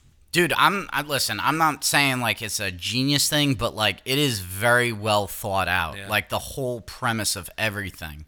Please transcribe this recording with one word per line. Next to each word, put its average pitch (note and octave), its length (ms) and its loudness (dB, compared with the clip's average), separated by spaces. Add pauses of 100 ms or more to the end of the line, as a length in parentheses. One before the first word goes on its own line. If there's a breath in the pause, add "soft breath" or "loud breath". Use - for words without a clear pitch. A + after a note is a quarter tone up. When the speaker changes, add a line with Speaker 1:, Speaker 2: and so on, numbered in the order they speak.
(320)
Speaker 1:
Dude, E3+ 240 0
I'm, F3+ 380 2
I, C#3 80 0
listen, B2+ 380 -2
I'm C#3 180 0
not D#3 260 2
saying, C#3 360 4
like, A2 200 0
it's A2 180 -6
a G2 120 -4
genius A#2+ 580 0
thing, C#3+ 240 2
but, A2+ 220 -2
like, G#2 320 0
it C3 120 0
is B2+ 220 2
very A#2+ 500 2
well G#2 360 2
thought F#2+ 420 -2
out. F2 300 0
Speaker 2:
Yeah. G2 100 -12
Speaker 1:
Like, G#2 220 0
the G#2+ 80 0
whole B2 420 -6
premise A2+ 560 -2
of F2+ 220 -10
everything. F#2 680 -6